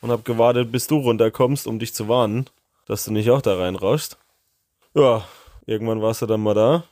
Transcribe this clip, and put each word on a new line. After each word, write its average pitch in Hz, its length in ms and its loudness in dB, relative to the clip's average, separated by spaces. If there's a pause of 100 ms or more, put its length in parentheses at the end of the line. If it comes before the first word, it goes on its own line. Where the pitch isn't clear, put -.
und 117 100 -6
hab 113 140 -4
gewartet, 120 480 2
bis 123 140 -4
du 156 120 0
runterkommst, 123 680 0
um 113 120 -6
dich 110 160 -10
zu 107 140 -8
warnen, 117 380 0 (400)
dass - 180 -6
du 110 80 -6
nicht 107 180 0
auch 135 120 4
da 98 160 2
reinrauschst. 95 580 -2 (800)
Ja, 123 300 4 (420)
irgendwann 110 360 -4
warst 113 200 -2
du 120 40 -4
dann 110 160 0
mal 107 120 0
da. 135 380 2